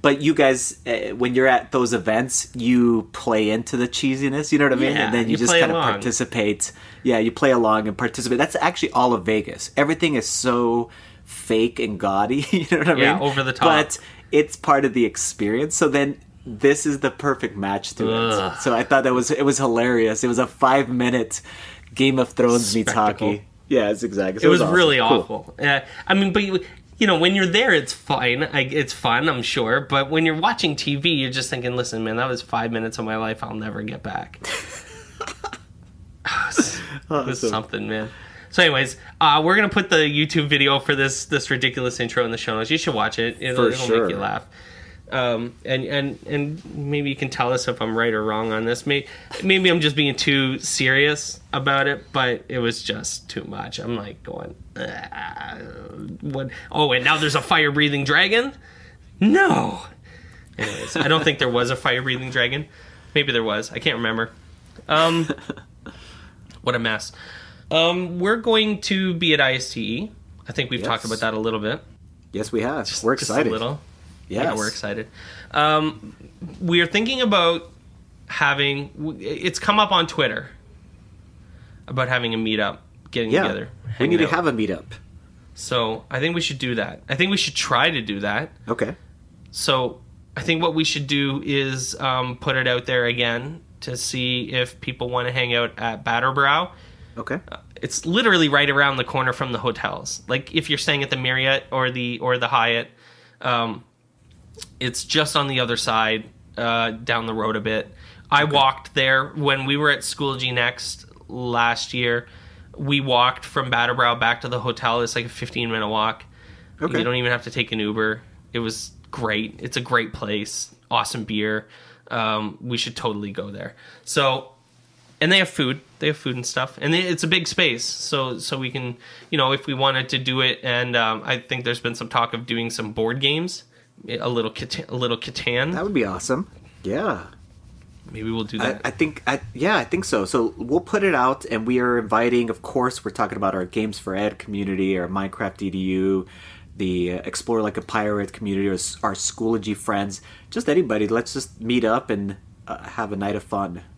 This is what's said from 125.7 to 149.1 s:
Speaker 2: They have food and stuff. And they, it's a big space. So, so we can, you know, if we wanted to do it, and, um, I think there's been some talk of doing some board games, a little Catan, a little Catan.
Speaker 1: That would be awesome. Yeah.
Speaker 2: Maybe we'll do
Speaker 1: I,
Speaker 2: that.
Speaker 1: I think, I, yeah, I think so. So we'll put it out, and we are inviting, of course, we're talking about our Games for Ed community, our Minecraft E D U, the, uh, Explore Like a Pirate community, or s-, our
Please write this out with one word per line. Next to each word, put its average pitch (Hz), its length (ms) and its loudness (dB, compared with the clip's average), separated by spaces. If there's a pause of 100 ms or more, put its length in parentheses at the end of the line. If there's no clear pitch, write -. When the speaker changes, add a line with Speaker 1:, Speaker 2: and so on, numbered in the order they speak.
Speaker 2:
They 156 100 -2
have 151 80 -2
food 131 200 -4
and 123 100 -8
stuff. - 340 -6
And 151 140 0
they, 180 80 2
it's 180 220 -2
a 160 40 -2
big 170 200 0
space. 127 360 0
So, 131 540 -4
so - 200 -6
we 131 120 -6
can, 123 260 -8 (340)
you 160 80 0
know, 135 140 4
if 135 140 -4
we 143 80 -4
wanted 131 360 2
to 135 80 -2
do 131 220 0
it, 131 220 2
and, 123 340 0
um, 110 280 0
I 127 140 -2
think 123 260 -6
there's 120 160 -2
been 117 140 -4
some 117 140 -10
talk 117 260 0
of 120 120 -8
doing 117 240 -4
some 110 220 -6
board 117 280 -2
games, 156 440 -2 (440)
a 120 200 -4
little 117 220 0
Catan, - 380 -10
a 117 80 -8
little 120 220 0
Catan. 127 560 -2
Speaker 1:
That 160 100 -4
would 208 100 -4
be 123 100 2
awesome. 101 440 -4 (340)
Yeah. 110 420 -4 (840)
Speaker 2:
Maybe 110 200 -8
we'll 113 140 -4
do 110 160 -8
Speaker 1:
I, 120 120 0
Speaker 2:
that. - 120 -8
Speaker 1:
I 131 60 -2
think, 156 360 -2
I, 135 140 -2 (140)
yeah, 180 220 2
I 131 80 0
think 180 200 -4
so. 104 200 0
So 113 320 0
we'll 127 240 0
put 196 240 0
it 185 100 4
out, 131 300 2
and 110 220 -2
we 123 140 2
are 123 180 2
inviting, 117 520 2
of - 120 -6
course, 127 420 -2
we're 104 80 -4
talking 104 240 -4
about 98 180 0
our 92 120 -2
Games 107 320 -4
for 95 180 -6
Ed 104 220 -2
community, 95 600 -2
our 87 80 -2
Minecraft 98 560 -6
E 98 80 -4
D 92 80 -6
U, 95 480 0 (500)
the, 90 360 -2
uh, 90 120 -4
Explore - 360 -2
Like 104 160 -2
a 101 60 -6
Pirate 104 500 -2
community, 98 360 -2
or 98 60 0
s-, - 280 -6
our 104 100 0